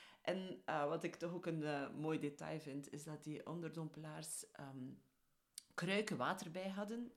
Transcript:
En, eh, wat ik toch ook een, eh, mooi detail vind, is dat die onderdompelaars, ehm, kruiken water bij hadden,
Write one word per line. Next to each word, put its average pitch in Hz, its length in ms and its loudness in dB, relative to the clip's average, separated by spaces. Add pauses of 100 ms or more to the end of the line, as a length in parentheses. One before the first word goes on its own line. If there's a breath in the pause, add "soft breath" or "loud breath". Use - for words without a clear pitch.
(220 loud breath)
En, 185 420 0
eh, 147 240 4
wat 165 160 2
ik 170 120 0
toch 170 160 0
ook 175 140 -2
een, 160 180 2
eh, 143 260 2
mooi 156 280 2
detail 156 420 -2
vind, 143 320 -6
is 151 120 -4
dat 151 200 -6
die 151 220 -4
onderdompelaars, 156 1080 -4
ehm, 135 340 -6 (880)
kruiken 196 420 4
water 156 340 2
bij 185 180 -2
hadden, 214 480 -2